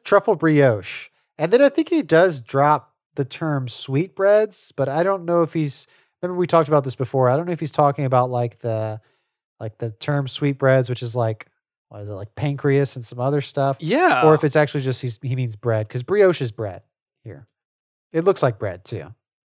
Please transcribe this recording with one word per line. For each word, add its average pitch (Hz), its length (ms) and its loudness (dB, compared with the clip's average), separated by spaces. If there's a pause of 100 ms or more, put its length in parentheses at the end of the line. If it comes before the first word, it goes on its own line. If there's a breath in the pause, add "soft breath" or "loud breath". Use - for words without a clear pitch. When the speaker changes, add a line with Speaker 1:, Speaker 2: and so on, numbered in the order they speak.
Speaker 1:
truffle 202 320 4
brioche. 139 760 2 (300)
And 170 120 0
then 254 100 6
I 285 60 6
think 302 200 -2
he 339 140 0
does 160 380 4
drop 139 560 0 (180)
the 139 100 -2
term 139 440 -4
sweetbreads, 196 1040 0
but 135 160 -2
I 156 160 0
don't 190 200 -2
know 170 180 2
if 160 100 -2
he's, 151 340 -4 (340 soft breath)
remember 180 160 -6
we 180 120 0
talked 165 200 4
about 147 140 4
this 131 140 -6
before. 131 320 0
I 127 80 4
don't 170 100 -2
know 175 60 -4
if 160 80 -6
he's 156 100 -6
talking 147 360 0
about, 127 240 2
like, 123 280 -4
the, 110 420 -6 (600)
like, 113 180 -12
the 113 140 -6
term 143 340 -4
sweetbreads, 131 640 0
which 123 120 -6
is, 117 140 -8
like, 113 320 -4 (440)
what 104 120 -16
is 104 60 -14
it, 104 60 -10
like, 98 200 -14
pancreas 139 640 -2
and 120 80 -12
some 123 160 -12
other 139 200 -2
stuff? 139 380 -4
Speaker 2:
Yeah. 170 480 2
Speaker 1:
Or 156 80 8
if 151 80 0
it's 156 140 0
actually 147 240 0
just 131 200 -4
he's, 120 220 -8
he 131 140 -4
means 123 180 -4
bread, 107 340 -4
'cause 123 140 -8
brioche 185 400 2
is 117 80 -4
bread 98 320 -10 (400)
here. 90 240 -18 (680)
It 165 120 -2
looks 190 180 2
like 123 160 0
bread, 92 260 -8
too. 82 300 -12 (380)